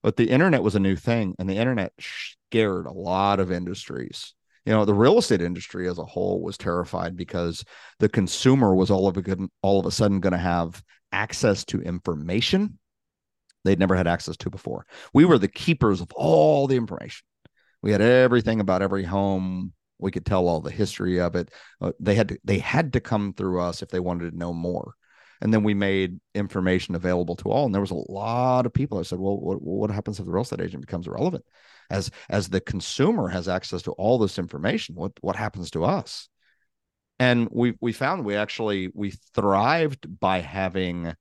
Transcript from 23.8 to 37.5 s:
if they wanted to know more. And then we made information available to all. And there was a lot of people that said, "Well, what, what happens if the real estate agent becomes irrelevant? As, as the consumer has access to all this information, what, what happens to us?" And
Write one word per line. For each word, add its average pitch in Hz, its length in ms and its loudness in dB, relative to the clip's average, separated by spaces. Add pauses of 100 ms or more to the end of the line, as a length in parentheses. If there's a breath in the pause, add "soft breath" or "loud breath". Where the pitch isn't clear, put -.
if 92 80 -12
they 92 100 -4
wanted 87 320 -4
to 85 60 -12
know 85 160 -6
more. 85 400 -6 (460 soft breath)
And 110 140 2
then 110 80 4
we 104 140 2
made 95 440 0 (140)
information 92 640 0
available 87 420 -2
to - 140 -6
all. 139 140 2
And 104 80 0
there 98 80 2
was 98 100 -4
a 82 200 -8
lot 123 540 0
of 113 80 -4
people 107 240 -2
that 90 80 -4
said, 90 140 -8
"Well, 98 200 -2
what, 92 220 -6
what 104 300 -4
happens 104 280 -6
if 92 60 -10
the 87 60 -8
real 95 100 0
estate - 200 -6
agent 87 200 -8
becomes 87 240 -8
irrelevant? - 400 -4 (460 soft breath)
As, 98 180 -4 (200 loud breath)
as 92 200 -2
the 95 100 0
consumer 135 680 -2
has 90 200 -4
access 90 360 -4
to - 100 -6
all 117 240 2
this 101 220 0
information, 87 560 -6
what, 90 160 -8 (100)
what 92 140 -4
happens 98 360 -8
to 80 120 -2
us?" - 440 -4 (920)
And 120 320 2